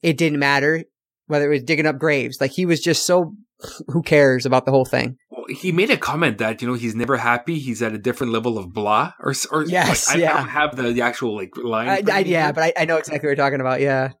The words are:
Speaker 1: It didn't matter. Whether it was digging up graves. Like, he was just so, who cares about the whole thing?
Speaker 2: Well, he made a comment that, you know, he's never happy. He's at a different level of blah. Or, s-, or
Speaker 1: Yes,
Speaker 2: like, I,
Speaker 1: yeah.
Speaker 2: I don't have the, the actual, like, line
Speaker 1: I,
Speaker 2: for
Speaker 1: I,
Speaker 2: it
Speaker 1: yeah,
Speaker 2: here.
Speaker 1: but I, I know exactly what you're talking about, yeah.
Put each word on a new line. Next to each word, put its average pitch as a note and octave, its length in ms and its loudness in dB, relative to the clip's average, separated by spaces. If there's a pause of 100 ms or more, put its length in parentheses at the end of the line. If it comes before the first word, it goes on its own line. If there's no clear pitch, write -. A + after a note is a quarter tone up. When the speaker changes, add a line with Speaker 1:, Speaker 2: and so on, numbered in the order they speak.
Speaker 1:
It D#3 160 2
didn't D#3 220 2
matter. C#3+ 440 2 (420)
Whether D3 200 0
it D3 80 2
was C3+ 80 0
digging D3+ 240 2
up C#3+ 120 0
graves. C#3 420 0
Like, C3+ 100 0
he F3+ 160 -2
was E3+ 140 2
just - 260 0
so, F3 280 2 (520)
who C#3 160 -2
cares C3+ 420 6
about C3 220 2
the C3 60 0
whole C3+ 120 6
thing? B2+ 320 -2 (140)
Speaker 2:
Well, - 180 -14
he - 240 -4
made F#3 180 4
a B3 60 4
comment C#3+ 420 0
that, A2 220 -2
you A#2+ 80 -4
know, B2 60 -2
he's A#2 200 -4
never A#2+ 220 0
happy. A#2+ 420 -2
He's B2+ 240 -6
at A2 120 -2
a G#2+ 40 -6
different A#2+ 340 -2
level A2+ 260 -2
of F#2 160 -12
blah. G#2+ 460 0
Or, - 100 -4
s-, - 160 -4
or D3+ 180 -2
Speaker 1:
Yes, - 440 0
Speaker 2:
like, C#3+ 100 2
I, - 20 4
Speaker 1:
yeah. D#3 140 2
Speaker 2:
I D3+ 60 2
don't B2+ 80 -6
have D3 280 -2
the, B2 160 -2
the A#2+ 100 0
actual, A#2+ 340 -2
like, F#2+ 200 -10
line A#2 320 -2
Speaker 1:
I, G3 140 0
Speaker 2:
for G3+ 100 2
Speaker 1:
I, F#3+ 80 2
Speaker 2:
it F#3+ 60 0
Speaker 1:
yeah, E3 200 0
Speaker 2:
here. D3+ 60 -2
Speaker 1:
but D#3+ 120 0
I, E3 80 2 (100)
I - 20 2
know D#3+ 140 0
exactly D3+ 300 -6
what C#3 100 2
you're C#3+ 60 2
talking C#3 160 0
about, C3 200 0
yeah. C3+ 300 0 (100)